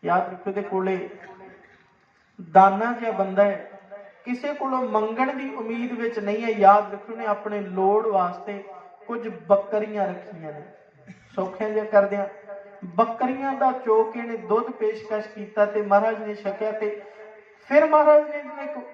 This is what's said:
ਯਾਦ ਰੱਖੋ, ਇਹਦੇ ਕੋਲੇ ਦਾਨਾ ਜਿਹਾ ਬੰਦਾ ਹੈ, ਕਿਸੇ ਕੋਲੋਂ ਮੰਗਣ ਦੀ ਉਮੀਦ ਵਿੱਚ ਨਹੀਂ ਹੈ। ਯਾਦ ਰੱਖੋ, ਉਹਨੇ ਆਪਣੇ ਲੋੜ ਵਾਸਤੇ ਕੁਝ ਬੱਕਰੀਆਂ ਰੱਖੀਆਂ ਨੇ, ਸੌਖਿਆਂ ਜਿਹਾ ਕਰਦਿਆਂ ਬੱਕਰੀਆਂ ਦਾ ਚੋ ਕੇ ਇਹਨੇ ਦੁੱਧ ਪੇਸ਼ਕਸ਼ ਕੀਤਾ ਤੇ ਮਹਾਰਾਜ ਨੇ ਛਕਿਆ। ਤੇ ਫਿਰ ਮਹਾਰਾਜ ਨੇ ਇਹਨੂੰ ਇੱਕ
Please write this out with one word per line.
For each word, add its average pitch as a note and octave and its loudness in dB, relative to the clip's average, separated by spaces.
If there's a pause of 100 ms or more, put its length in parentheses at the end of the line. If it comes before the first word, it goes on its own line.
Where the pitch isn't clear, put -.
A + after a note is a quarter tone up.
ਯਾਦ F3 0
ਰੱਖੋ, F#3+ -8
ਇਹਦੇ G3 -4
ਕੋਲੇ F#3+ -2 (1400)
ਦਾਨਾ G3 6
ਜਿਹਾ A3+ -4
ਬੰਦਾ F#3+ 2
ਹੈ, - -2 (540)
ਕਿਸੇ C#4+ -6
ਕੋਲੋਂ C4+ -2
ਮੰਗਣ A3+ -2
ਦੀ C4 -8
ਉਮੀਦ A#3 -6
ਵਿੱਚ A#3 -4
ਨਹੀਂ G#3 -4
ਹੈ। A#3 -4
ਯਾਦ G3+ 6
ਰੱਖੋ, G3+ -12
ਉਹਨੇ A3+ -8
ਆਪਣੇ G#3 -4
ਲੋੜ G3 2
ਵਾਸਤੇ G3 -2 (420)
ਕੁਝ A3+ -8
ਬੱਕਰੀਆਂ G3+ 0
ਰੱਖੀਆਂ E3 -12
ਨੇ, D3+ -14 (720)
ਸੌਖਿਆਂ F#3+ -4
ਜਿਹਾ G#3+ 0
ਕਰਦਿਆਂ G3+ 4 (580)
ਬੱਕਰੀਆਂ B3+ 0
ਦਾ C4 2
ਚੋ A3 2
ਕੇ A3+ -8
ਇਹਨੇ A#3 -8
ਦੁੱਧ G#3+ -2
ਪੇਸ਼ਕਸ਼ G#3+ -4
ਕੀਤਾ G#3 0
ਤੇ G#3 -2
ਮਹਾਰਾਜ G#3 2
ਨੇ G#3 -8
ਛਕਿਆ। G#3 -6
ਤੇ G#3+ -6 (680)
ਫਿਰ D4+ 6
ਮਹਾਰਾਜ D4+ 6
ਨੇ D4 -6
ਇਹਨੂੰ C#4+ -12
ਇੱਕ C#4 -8 (160)